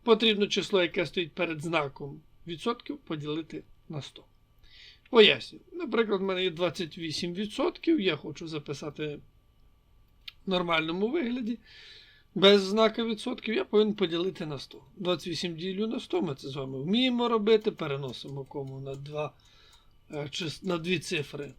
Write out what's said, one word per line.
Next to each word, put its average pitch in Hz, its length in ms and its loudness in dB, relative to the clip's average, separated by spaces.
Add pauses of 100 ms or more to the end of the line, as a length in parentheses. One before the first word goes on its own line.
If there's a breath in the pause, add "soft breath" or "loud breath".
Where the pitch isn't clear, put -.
потрібно 214 440 4
число, 185 340 2
яке 170 240 2
стоїть 165 260 -4
перед 165 300 -4
знаком 151 600 -4 (260)
відсотків, 233 500 -6
поділити 151 680 -8 (260)
на 151 120 -8
сто. - 220 -18 (880 loud breath)
Поясню. 170 500 6 (140)
Наприклад, 226 480 0
в - 20 -2
мене 185 200 0
є 185 60 2
двадцять 170 480 -4
вісім 170 360 -6
відсотків, 240 680 0
я 180 140 2
хочу 160 320 -10
записати 151 720 -8 (1300)
в - 40 -8
нормальному 175 580 0
вигляді, 247 520 -2 (760 loud breath)
без 196 260 8
знака 220 420 2
відсотків, 226 520 -4
я - 100 0
повинен 214 280 4
поділити 175 520 -2
на 147 140 -8
сто. - 240 -16 (140)
Двадцять 180 300 -2
вісім 170 280 -4
ділю 190 320 -4
на 247 120 -4
сто, 349 220 -2
ми 156 140 -2
це 147 140 -12
з 135 60 -10
вами 135 260 -6
вміємо 240 460 2
робити, 220 440 4
переносимо 139 720 -6
кому 135 340 -10
на 135 160 -10
два, 147 380 -8 (800 soft breath)
е, 156 40 -10
чис-, 147 500 -6
на 175 120 0
дві 165 220 0
цифри 143 600 -6